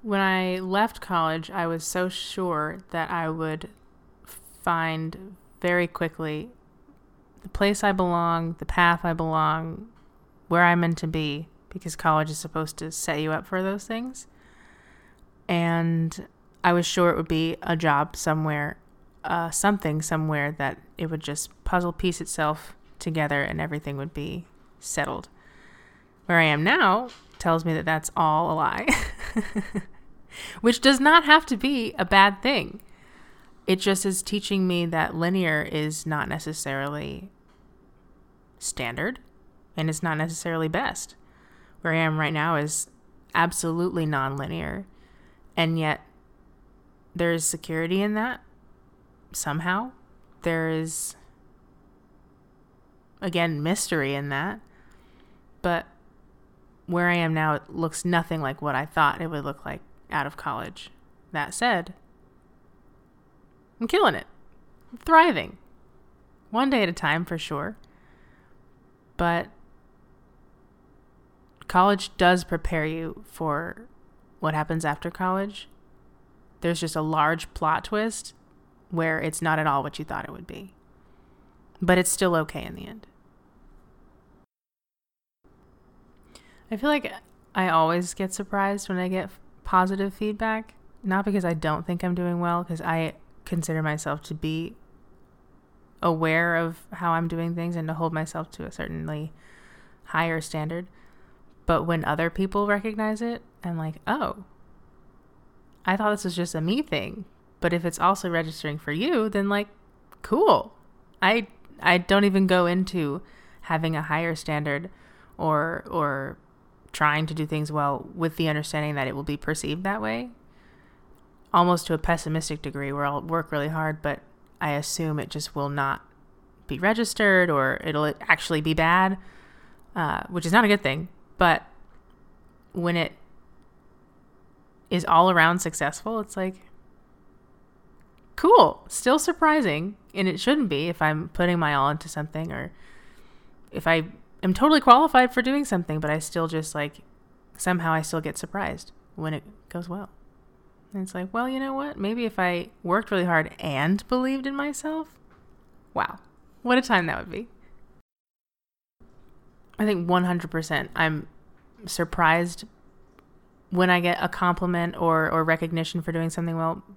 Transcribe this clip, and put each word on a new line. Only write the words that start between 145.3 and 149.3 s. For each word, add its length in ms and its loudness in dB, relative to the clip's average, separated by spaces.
for 80 0
doing 240 0
something, 340 -2
but 100 -2
I 100 0
still 280 -4
just, 260 -4
like, 280 -6
somehow 340 0
I 100 2
still 200 -4
get 160 -6
surprised 540 -8
when 180 -6